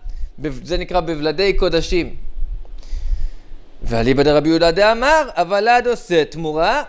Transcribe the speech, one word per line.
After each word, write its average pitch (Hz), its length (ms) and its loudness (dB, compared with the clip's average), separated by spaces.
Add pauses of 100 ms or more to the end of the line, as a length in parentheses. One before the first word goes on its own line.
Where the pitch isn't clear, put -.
(380)
בב-, 131 260 -8
זה 170 120 -4
נקרא 180 240 -2
בבלדי 160 520 0
קודשים. 165 600 0 (1700)
ואליבא 120 400 2
דרבי 147 260 4
יהודה 165 220 4
דאמר, 233 640 2
"הוולד 208 500 2
עושה 175 380 0
תמורה", 160 640 -2